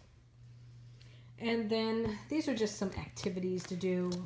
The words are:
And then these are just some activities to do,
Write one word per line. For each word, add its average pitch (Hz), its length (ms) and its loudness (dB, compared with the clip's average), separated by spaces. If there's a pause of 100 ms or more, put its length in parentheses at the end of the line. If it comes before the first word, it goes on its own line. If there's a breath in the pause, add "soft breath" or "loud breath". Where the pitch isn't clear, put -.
(1400 loud breath)
And 233 280 2
then 220 500 2 (100)
these 302 180 2
are 277 80 4
just 214 220 2
some 190 140 0
activities 185 760 -2
to 185 100 -4
do, 180 360 2 (160)